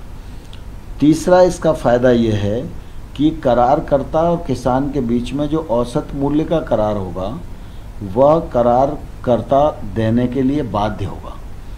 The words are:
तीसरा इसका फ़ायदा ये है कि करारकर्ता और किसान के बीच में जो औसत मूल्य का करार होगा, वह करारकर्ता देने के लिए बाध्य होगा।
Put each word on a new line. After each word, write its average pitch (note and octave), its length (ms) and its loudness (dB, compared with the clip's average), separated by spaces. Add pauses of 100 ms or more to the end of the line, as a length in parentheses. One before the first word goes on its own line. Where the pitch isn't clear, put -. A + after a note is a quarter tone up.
(1000)
तीसरा D#3+ 420 6
इसका F3+ 300 2
फ़ायदा B2+ 380 4
ये A2+ 220 4
है G#2 380 -2 (460)
कि D3+ 140 2
करारकर्ता C#3 920 2
और E3+ 260 2
किसान C3+ 440 0
के C#3+ 100 -2
बीच A#2+ 320 0
में D3 160 -2
जो D3+ 220 -2
औसत A#2+ 440 0
मूल्य C#3+ 300 0
का D#3+ 160 0
करार G#2+ 360 0
होगा, F#2 420 -6 (760)
वह D3 380 4
करारकर्ता B2+ 1300 2 (140)
देने A2+ 300 2
के B2+ 160 -2
लिए C#3+ 200 0
बाध्य G#2 420 -2
होगा। - 320 -10 (400)